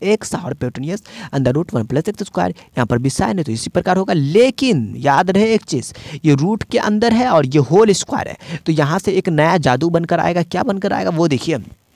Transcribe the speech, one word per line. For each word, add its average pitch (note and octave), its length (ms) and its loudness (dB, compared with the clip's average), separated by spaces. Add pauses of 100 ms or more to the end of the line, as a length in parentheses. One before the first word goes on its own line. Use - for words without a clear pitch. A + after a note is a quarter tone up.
x G#3+ 300 0
और D#3+ 180 -8
hypotenuse C3+ 500 -6 (300)
under B2+ 200 2
root D#3+ 220 -2
one A2+ 120 0
plus D3 240 -2
x G#3 120 -12
square, F3+ 260 -2
यहाँ - 360 -6
पर A#2+ 120 0
भी C3 120 0
sine G3 280 -2
है E3 60 -2
तो A2+ 80 -4
इसी A2+ 180 -6
प्रकार F3+ 280 0
होगा। F#3+ 160 0
लेकिन E3 840 2
याद C#3 340 2
रहे A3 220 2
एक G#3+ 100 0
चीज़, B2+ 300 -6 (320)
ये D3 100 6
रूट F#3 280 0
के - 160 -4
अंदर G#3+ 340 2
है B3 160 2
और D#3+ 160 4
ये C3+ 160 2
होल G3+ 320 4
स्क्वायर - 340 -4
है, - 380 -12
तो E3+ 60 0
यहाँ D#3 280 0
से G3 120 -2
एक F#3 180 0
नया D#3+ 300 2
जादू C3+ 300 2
बनकर E3+ 300 0
आएगा। E3+ 240 0
क्या E3+ 200 -4
बनकर G3 300 -2
आएगा F#3+ 160 -2
वो E3+ 180 0
देखिए, D3 320 -2 (360)